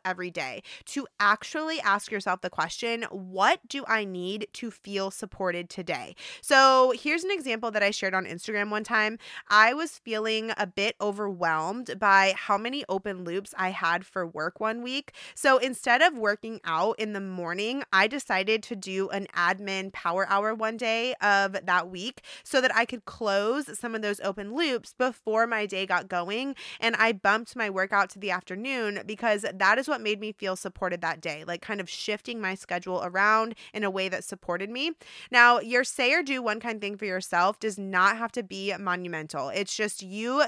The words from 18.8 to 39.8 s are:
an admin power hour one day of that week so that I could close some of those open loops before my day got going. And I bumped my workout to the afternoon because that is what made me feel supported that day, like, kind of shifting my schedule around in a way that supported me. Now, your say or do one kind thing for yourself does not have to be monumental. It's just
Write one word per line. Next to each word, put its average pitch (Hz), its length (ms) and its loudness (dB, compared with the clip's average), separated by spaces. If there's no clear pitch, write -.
an 196 260 -4
admin 190 560 -2
power 180 360 -2
hour 208 240 2
one 220 240 -4
day 233 460 -2
of 196 420 2
that 180 240 2
week 185 340 -10
so - 180 2
that 254 140 2
I 226 100 4
could 240 200 -8
close 220 720 0
some 233 160 -6
of 220 80 -4
those 208 180 -2
open 202 360 -6
loops 285 420 -2
before 226 480 0
my 220 180 -2
day 196 220 -4
got 180 220 0
going. 208 480 -4
And 226 160 2
I 226 160 4
bumped 208 420 0
my 220 160 -4
workout 190 400 2
to - 80 -18
the 196 140 -4
afternoon 208 720 -4
because 208 480 0
that 196 240 4
is 262 80 -4
what 277 140 -2
made 214 180 -2
me 214 140 -8
feel 190 240 -6
supported 180 460 -6
that 165 180 -4
day, 156 260 -8
like, 170 160 -8
kind 208 180 -6
of 175 80 -8
shifting 220 520 -8
my 190 160 -4
schedule 180 480 -4
around 214 500 2
in 214 120 -4
a 196 60 0
way 190 180 -2
that 180 160 -4
supported 185 460 -6
me. 277 220 -4
Now, 240 300 8
your 247 240 2
say 254 280 0
or 339 120 2
do 269 180 -2
one 220 160 -2
kind 226 220 -8
thing 202 160 -6
for 208 80 -8
yourself 185 560 0
does 208 180 -4
not 196 380 4
have 226 160 -6
to 247 100 -4
be 196 340 -6
monumental. 170 720 -4
It's - 260 -2
just 208 260 -4